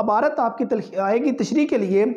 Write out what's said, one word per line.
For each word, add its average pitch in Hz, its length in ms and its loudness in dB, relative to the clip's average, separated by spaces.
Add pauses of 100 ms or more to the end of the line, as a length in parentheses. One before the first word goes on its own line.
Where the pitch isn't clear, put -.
इबारत 220 400 2
आपकी 233 240 -2
तल-, 214 320 -4
आएगी 226 380 0
तशरीह 269 320 0
के 269 120 0
लिए, 196 260 2 (120)